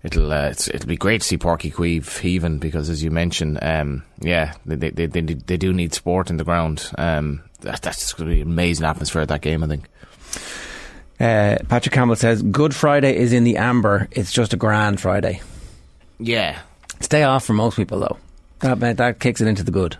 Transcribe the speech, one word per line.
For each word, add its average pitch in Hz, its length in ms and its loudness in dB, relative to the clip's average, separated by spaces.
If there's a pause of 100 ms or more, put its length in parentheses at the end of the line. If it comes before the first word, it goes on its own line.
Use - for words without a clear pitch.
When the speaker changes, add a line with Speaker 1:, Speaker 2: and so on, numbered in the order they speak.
Speaker 1:
it'll, 76 300 0
uh, 73 160 0
it's, - 200 -4
it'll - 200 -6
be 82 80 -2
great 101 240 2
to - 60 -4
see 87 100 0
Páirc 82 340 -2
Uí 85 300 0
Chaoimh - 200 -10
heaving, 85 380 0
because 78 300 -4
as 78 140 -4
you 80 80 -2
mentioned, 82 500 -2
um, 73 420 -2 (180)
yeah, 80 340 0 (100)
they, 78 120 -4
they, 82 140 -2
they, 82 300 -2
they, 80 140 -2
they 87 240 -4
do 92 160 0
need 87 180 -2
support 90 380 -2
in 80 80 -2
the 76 60 -4
ground. 80 520 -2
Um, 76 460 -2 (180)
that, - 220 -10
that's - 320 -6
gonna 82 160 -6
be 85 100 4
an 76 80 -4
amazing 85 380 0
atmosphere 78 340 -2
at 76 80 -2
that 76 140 -2
game, 78 200 0
I 78 40 0
think. 73 220 -4 (1300)
Speaker 2:
Uh, 107 380 4 (100)
Patrick 120 240 2
Campbell 120 240 4
says, 113 240 2
"Good 135 340 2
Friday 143 400 4
is 120 200 4
in 120 100 6
the 120 140 4
amber. 104 540 4
It's 101 200 -4
just 117 220 2
a - 20 -2
grand 107 440 2
Friday." 95 420 0 (760)
Speaker 1:
Yeah. 110 400 -2 (380)
Speaker 2:
It's - 120 -10
day 151 160 4
off 135 200 2
for - 80 0
most 110 240 2
people, - 240 -2
though. - 180 -4 (420)
That, 120 380 0
that 120 220 0
kicks 120 200 0
it 110 80 4
into 98 140 2
the 87 80 -2
good. 90 300 0